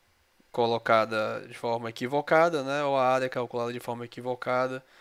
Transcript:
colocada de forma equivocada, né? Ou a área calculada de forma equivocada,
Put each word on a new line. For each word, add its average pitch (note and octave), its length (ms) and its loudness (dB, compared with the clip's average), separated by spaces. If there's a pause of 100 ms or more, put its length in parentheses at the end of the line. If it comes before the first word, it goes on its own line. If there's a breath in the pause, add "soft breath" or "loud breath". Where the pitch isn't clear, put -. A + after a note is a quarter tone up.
(500)
colocada A2+ 960 2
de A#2+ 80 -18
forma A#2 340 -4
equivocada, D3 760 2
né? C#3 180 -2
Ou C#3 160 0
a B2+ 80 4
área C3 220 2
calculada A#2+ 440 -4
de B2 60 -8
forma A#2+ 260 -8
equivocada, B2+ 800 -4 (160 loud breath)